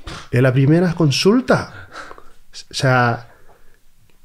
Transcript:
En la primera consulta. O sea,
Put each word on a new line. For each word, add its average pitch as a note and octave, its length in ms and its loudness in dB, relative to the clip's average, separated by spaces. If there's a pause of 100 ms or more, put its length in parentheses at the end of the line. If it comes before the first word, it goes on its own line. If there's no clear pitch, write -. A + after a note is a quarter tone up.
(320)
En B2 120 2
la C3 100 2
primera D#3 400 2
consulta. F3 920 0 (800)
O - 40 -18
sea, B2 600 0 (920)